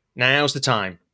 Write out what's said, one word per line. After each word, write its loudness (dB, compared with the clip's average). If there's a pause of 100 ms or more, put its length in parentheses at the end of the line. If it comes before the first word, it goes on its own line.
(140)
now's 0
the -4
time. -2 (140)